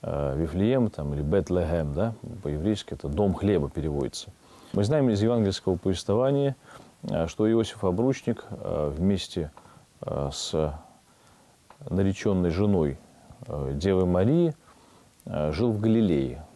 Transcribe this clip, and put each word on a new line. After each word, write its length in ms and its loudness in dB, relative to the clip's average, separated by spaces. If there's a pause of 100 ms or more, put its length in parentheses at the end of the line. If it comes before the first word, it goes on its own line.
Э, 340 -2
Вифлеем 540 0
там, 240 -6
или 80 -4
Бетлехем, 720 0
да, 200 -2 (280)
по-еврейски 500 -4
это 160 -8
«дом 260 0
хлеба» 360 0
переводится. 600 -4 (440)
Мы 100 2
знаем 240 2
из 140 2
евангельского 540 2
повествования, 800 0 (520)
э, 180 0
что 240 0
Иосиф 340 0
Обручник, 680 0
э, 440 -4
вместе, 560 0 (520)
э, 280 -4
с 480 -2 (1080)
нареченной 640 2
женой, 480 2 (480)
э, 280 -6
Девы 300 2
Марии, 500 4 (680)
э, 280 -2
жил 200 0
в 80 -2
Галилее 640 2 (120)